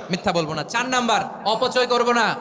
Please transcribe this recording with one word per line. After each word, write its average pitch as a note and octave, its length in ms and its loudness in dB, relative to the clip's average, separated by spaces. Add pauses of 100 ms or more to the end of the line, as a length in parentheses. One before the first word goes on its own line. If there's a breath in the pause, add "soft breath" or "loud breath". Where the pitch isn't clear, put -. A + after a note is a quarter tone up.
(100)
মিথ্যা F#3+ 220 -2
বলবো D#3+ 220 -2
না। D3+ 100 -4
চার A#3+ 240 -2
নাম্বার, A#3+ 320 2 (240)
অপচয় A#3+ 420 2
করবো A#3+ 260 2
না। G#3+ 280 2